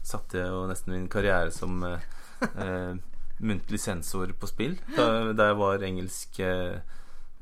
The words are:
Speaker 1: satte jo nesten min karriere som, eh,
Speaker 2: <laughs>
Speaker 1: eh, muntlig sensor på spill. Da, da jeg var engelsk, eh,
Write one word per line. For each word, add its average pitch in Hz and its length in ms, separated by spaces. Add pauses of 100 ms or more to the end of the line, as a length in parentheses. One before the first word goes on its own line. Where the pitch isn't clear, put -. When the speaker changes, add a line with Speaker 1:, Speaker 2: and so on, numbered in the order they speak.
Speaker 1:
satte - 400
jo 92 240
nesten 92 240
min 92 160
karriere 95 420
som, 90 320
eh, 87 220 (380)
Speaker 2:
<laughs> - 20 (160)
Speaker 1:
eh, 92 320 (480)
muntlig 110 400
sensor 92 560
på - 100
spill. 139 300 (220)
Da, 113 340
da 107 160
jeg 104 80
var 98 260
engelsk, 92 580
eh, 92 360 (640)